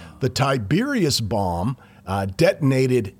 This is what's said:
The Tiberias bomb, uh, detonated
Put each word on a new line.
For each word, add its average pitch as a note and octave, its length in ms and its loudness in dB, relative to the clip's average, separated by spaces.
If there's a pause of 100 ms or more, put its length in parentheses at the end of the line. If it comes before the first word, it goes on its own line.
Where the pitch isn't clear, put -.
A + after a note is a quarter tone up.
(200)
The C3+ 100 -2
Tiberias C#3+ 880 0
bomb, G2 560 -2 (300)
uh, G2 200 -4
detonated C3 920 2